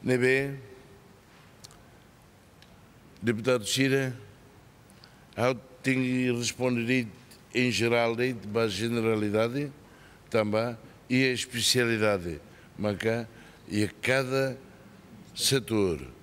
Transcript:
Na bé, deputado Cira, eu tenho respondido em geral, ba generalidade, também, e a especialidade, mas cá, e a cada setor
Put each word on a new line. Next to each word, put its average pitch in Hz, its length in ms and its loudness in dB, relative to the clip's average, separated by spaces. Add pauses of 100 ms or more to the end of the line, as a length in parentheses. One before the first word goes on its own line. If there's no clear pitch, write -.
Na 127 140 2
bé, 135 380 2 (2750)
deputado 113 460 0
Cira, 131 500 0 (1200)
eu 123 180 2 (280)
tenho 127 560 0
respondido 120 720 0 (420)
em 123 180 2
geral, 117 440 2 (320)
ba 113 220 2
generalidade, 113 1040 0 (580)
também, 110 460 0 (340)
e 127 140 4
a 127 80 2
especialidade, 107 1080 0 (380)
mas 104 180 -2
cá, 113 300 -2 (420)
e 104 160 0
a 98 40 -2 (120)
cada 131 560 0 (760)
setor 101 680 0 (220)